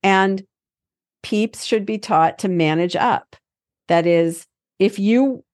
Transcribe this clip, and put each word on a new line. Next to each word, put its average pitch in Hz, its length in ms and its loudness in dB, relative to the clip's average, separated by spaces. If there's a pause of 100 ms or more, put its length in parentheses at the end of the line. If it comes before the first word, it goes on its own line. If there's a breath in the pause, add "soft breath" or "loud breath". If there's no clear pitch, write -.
And 196 400 2 (760)
peeps 214 420 -4
should 214 220 -2
be 220 120 -6
taught 160 420 0
to 202 80 -2
manage 170 480 0
up. - 400 -2 (500)
That 170 200 2
is, 170 400 0 (340)
if 196 180 0
you 240 560 0